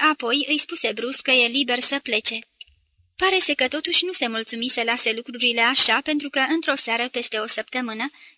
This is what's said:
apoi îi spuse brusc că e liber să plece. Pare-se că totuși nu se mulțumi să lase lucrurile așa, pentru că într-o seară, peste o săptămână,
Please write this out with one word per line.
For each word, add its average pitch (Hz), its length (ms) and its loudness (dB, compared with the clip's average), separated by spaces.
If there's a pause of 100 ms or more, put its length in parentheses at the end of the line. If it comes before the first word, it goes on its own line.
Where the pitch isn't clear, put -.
(100)
apoi 285 380 -2
îi 302 100 0
spuse 240 340 0
brusc 226 280 0
că - 100 -2
e 247 160 4
liber 247 340 -2
să 277 180 2
plece. 220 400 -2 (800)
Pare-se 370 380 2
că 254 140 0
totuși 330 360 0
nu 359 80 -4
se 254 160 0
mulțumi 226 400 -2
să - 140 4
lase 233 300 2
lucrurile 233 480 -2
așa, 233 400 4
pentru 294 280 -2
că 269 200 0
într-o 320 260 0
seară, 233 340 0
peste 233 300 0
o 214 80 -4
săptămână, 233 640 -4 (280)